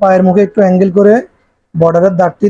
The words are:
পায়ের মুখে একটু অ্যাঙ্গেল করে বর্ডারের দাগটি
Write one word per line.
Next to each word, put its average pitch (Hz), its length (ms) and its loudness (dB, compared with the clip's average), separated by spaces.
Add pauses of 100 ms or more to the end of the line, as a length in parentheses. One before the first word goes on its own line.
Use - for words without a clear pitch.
পায়ের 190 260 0
মুখে 185 200 2
একটু 202 160 -6
অ্যাঙ্গেল 185 340 0
করে 202 180 2 (600)
বর্ডারের 170 460 0
দাগটি 180 300 -2